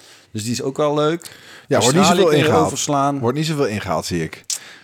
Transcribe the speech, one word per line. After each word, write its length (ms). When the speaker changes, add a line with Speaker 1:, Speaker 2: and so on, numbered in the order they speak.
Speaker 1:
Dus 120
die 100
is 100
ook 140
wel 180
leuk. 280
Speaker 2:
Ja, 120
wordt 60
niet 100
Speaker 1:
Australië 100
Speaker 2:
zoveel 180
Speaker 1:
kun 120
je 80
Speaker 2:
ingehaald. 220
Speaker 1:
overslaan. 520
Speaker 2:
Wordt 180
niet 100
zoveel 200
ingehaald, 400
zie 160
ik. 220